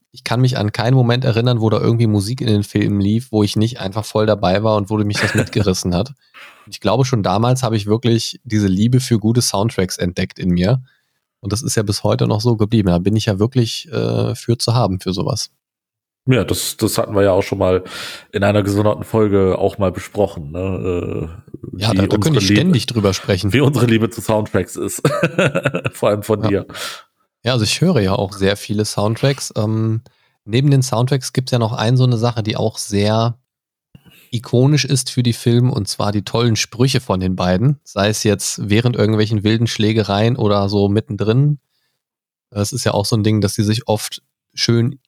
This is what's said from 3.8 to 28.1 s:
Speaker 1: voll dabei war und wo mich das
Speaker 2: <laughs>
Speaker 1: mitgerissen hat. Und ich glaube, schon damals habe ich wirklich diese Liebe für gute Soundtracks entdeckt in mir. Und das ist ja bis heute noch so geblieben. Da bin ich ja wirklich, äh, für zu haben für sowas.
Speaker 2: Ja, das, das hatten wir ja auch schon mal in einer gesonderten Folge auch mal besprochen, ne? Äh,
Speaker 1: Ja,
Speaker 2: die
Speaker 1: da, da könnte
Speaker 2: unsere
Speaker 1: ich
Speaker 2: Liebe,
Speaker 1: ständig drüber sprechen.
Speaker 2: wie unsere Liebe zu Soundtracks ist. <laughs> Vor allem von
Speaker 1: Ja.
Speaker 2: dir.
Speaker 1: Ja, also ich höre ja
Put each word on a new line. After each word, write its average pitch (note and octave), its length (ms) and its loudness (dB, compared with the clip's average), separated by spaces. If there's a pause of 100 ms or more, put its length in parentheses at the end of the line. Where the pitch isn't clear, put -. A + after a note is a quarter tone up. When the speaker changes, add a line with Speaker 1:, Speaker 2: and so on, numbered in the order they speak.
Speaker 1:
voll G#2+ 200 -2
dabei G2+ 380 2
war G#2+ 140 2
und G2 120 -2
wo G#2+ 80 0
mich G#2 220 -2
das G2+ 140 -2
Speaker 2:
<laughs> - 20 0
Speaker 1:
mitgerissen F#2+ 600 0
hat. - 140 -2 (560)
Und G#2 80 -20
ich - 60 -14
glaube, A#2 260 2
schon A2+ 180 0
damals A2+ 400 0
habe A2 120 0
ich G2+ 100 -2
wirklich A2+ 580 0
diese G#2+ 240 0
Liebe A2 320 2
für A#2+ 200 0
gute A#2 220 0
Soundtracks G2 560 -2
entdeckt F2+ 420 -4
in F#2 100 -2
mir. F#2+ 320 2 (600)
Und G#2 100 -6
das G#2+ 100 -2
ist - 140 -4
ja A2 80 0
bis G2+ 200 -4
heute A#2+ 240 0
noch G#2+ 140 0
so A#2 140 2
geblieben. G#2+ 340 2
Da F2 100 4
bin G2+ 160 0
ich G#2+ 100 0
ja G2 140 0
wirklich, A#2 520 -2
äh, A2+ 440 -2
für - 220 -2
zu - 160 -2
haben G2 260 0
für F#2 140 -4
sowas. G2 380 -4 (760)
Speaker 2:
Ja, B2 160 4
das, - 340 -4
das G#2 200 0
hatten A2 160 -2
wir G2 80 4
ja G2 120 4
auch G2 100 2
schon G2 160 -4
mal F#2 240 2 (480)
in G2+ 120 -4
einer G#2 200 2
gesonderten G#2 400 0
Folge G2 560 2
auch G2 180 0
mal F#2+ 140 0
besprochen, E2+ 600 -4
ne? F2+ 760 -4 (220)
Äh, - 280 -14
Speaker 1:
Ja, G#2+ 120 0
Speaker 2:
die G2 60 0
Speaker 1:
da, G2 100 2
da G#2+ 100 0
könnte C3 120 2
Speaker 2:
unsere C#3 80 2
Speaker 1:
ich G2 120 2
Speaker 2:
Liebe, G#2+ 120 4
Speaker 1:
ständig E3+ 260 2
drüber G2+ 260 2
sprechen. F#2+ 400 -2
Speaker 2:
wie C3 60 4
unsere B2+ 260 2
Liebe A2+ 240 4
zu - 120 -12
Soundtracks G#2+ 540 0
ist. - 320 -6
<laughs> E3+ 840 -2
Vor - 160 0
allem G#2 140 0
von G#2+ 180 0
Speaker 1:
Ja. G#2+ 80 0
Speaker 2:
dir. F#2+ 180 0 (760)
Speaker 1:
Ja, A#2+ 100 0
also A2+ 100 2
ich - 160 -2
höre D#3+ 200 2
ja F#2+ 140 2